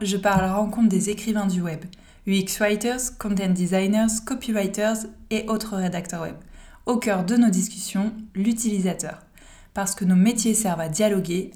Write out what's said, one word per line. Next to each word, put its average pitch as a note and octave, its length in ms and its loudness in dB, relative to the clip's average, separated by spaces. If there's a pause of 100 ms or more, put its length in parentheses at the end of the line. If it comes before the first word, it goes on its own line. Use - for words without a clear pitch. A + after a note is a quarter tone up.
je G3 160 0
pars G3 180 2
à F#3 60 4
la F#3 100 0
rencontre G#3+ 380 2
des F#3 180 2
écrivains G#3 380 -2
du F3+ 160 0
web, D#3+ 180 -4 (460)
U G3 80 2
X F#3+ 260 0
writers, A3+ 580 -2
content G3 300 -2
designers, F#3+ 800 2
copywriters G#3+ 800 -2 (240)
et A3 180 -2
autres G#3+ 280 -2
rédacteurs F3+ 440 -4
web. E3 160 -8 (480)
Au A#3+ 140 2
cœur G3 260 0
de G#3 120 2
nos A#3 120 6
discussions, F#3+ 640 -2 (220)
l'utilisateur. G3 880 -2 (500)
Parce G3 220 -4
que G#3 100 -6
nos F#3 100 4
métiers A3+ 380 4
servent F3+ 280 0
à D#3+ 100 -4
dialoguer, F#3+ 640 0